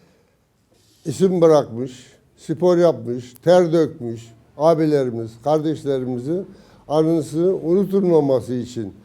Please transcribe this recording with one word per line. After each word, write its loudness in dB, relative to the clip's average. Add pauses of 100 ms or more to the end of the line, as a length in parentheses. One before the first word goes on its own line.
(1040)
isim 0
bırakmış, 0 (240)
spor 0
yapmış, 0 (100)
ter 4
dökmüş -4 (240)
abilerimiz, 0 (120)
kardeşlerimizin -4 (420)
anısının 0
unutulmaması 0
için -8 (120)